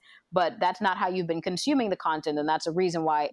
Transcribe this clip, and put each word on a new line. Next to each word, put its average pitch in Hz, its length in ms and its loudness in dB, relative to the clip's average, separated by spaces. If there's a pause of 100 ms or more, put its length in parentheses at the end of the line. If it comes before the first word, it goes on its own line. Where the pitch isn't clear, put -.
(340)
but 170 260 2
that's 185 220 0
not 190 160 2
how 202 100 0
you've 180 200 -2
been 165 140 -2
consuming 226 480 0
the 180 60 0
content, 156 420 -2
and 147 120 0
that's 160 180 0
a 160 60 -2
reason 170 320 0
why 151 280 0